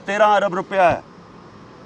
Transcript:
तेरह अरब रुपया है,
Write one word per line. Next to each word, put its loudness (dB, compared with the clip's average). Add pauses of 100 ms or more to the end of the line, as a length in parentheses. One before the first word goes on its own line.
तेरह 0
अरब 0
रुपया 0
है, -4 (840)